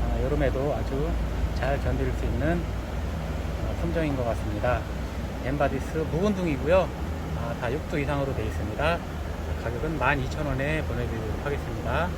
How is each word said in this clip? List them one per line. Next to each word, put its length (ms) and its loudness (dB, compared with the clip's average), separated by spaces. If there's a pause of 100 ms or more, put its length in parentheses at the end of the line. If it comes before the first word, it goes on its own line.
아, 200 2
여름에도 520 2
아주 340 0 (460)
잘 260 2
견딜 380 2
수 60 0
있는, 360 2 (1000)
아, 160 0
품종인 380 2
것 80 0
같습니다. 560 2 (640)
엠바디스 680 0
묵은둥이고요. 800 2 (500)
아, 220 -2
다 100 0
육 180 -2
두 80 0
이상으로 380 0
되어 100 0
있습니다. 520 0 (680)
가격은 340 -2
만 220 4
이천 260 -2
원에 380 0
보내드리도록 640 -2
하겠습니다. 720 -2